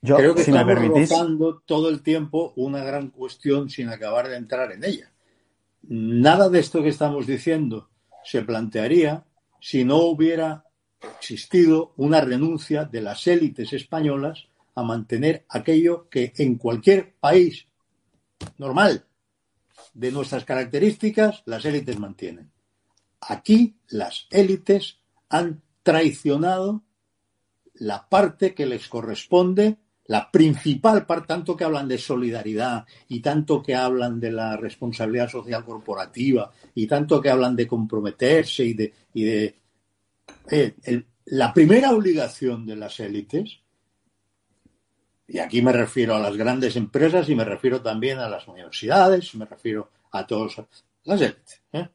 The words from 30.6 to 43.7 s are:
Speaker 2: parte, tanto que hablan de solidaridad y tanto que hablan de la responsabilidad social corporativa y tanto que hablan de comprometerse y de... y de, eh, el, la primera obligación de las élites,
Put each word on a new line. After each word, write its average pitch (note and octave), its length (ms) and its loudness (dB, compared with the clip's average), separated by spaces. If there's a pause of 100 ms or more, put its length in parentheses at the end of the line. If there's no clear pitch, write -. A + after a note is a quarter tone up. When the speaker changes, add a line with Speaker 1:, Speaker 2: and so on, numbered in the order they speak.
Speaker 2:
parte, E3+ 220 -4
tanto E3+ 280 -4
que F3 80 -4
hablan C#3+ 240 -4
de B2+ 80 -4
solidaridad A#2 880 -4 (240)
y A#2+ 120 -8
tanto D3+ 420 0
que C#3 120 -4
hablan B2+ 460 -2
de A#2 120 -4
la A2+ 240 -4
responsabilidad A2+ 760 -6
social A#2 340 -10
corporativa A2+ 840 -4 (240)
y A2 120 -4
tanto D3 360 2
que C#3 80 2
hablan B2+ 260 2
de A#2 100 0
comprometerse A#2 960 0
y A#2 100 -2
de... G#2+ 180 -4 (220)
y A2 100 -2
de, G#2+ 340 -2 (920)
eh, D3 320 0
el, B2 240 -4 (200)
la B2+ 280 0
primera A3 380 6
obligación C#3 760 -2
de A2 100 -10
las G#2+ 240 -12
élites, G#2+ 600 -8 (1700)